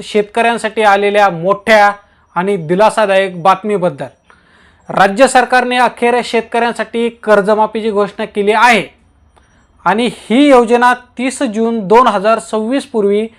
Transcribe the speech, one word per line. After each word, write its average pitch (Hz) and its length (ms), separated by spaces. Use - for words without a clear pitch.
शेतकऱ्यांसाठी 220 800
आलेल्या 202 460
मोठ्या 202 640
आणि 196 220
दिलासादायक 190 880
बातमीबद्दल. 180 640
राज्य 202 400
सरकारने 247 480
अखेर 240 480
शेतकऱ्यांसाठी 233 840
कर्जमाफीची 214 840
घोषणा 202 340
केली 208 280
आहे 220 420
आणि 208 280
ही 277 360
योजना 240 460
तीस 247 480
जून 226 460
दोन 240 180
हजार 214 320
सव्वीस 226 480
पूर्वी 208 420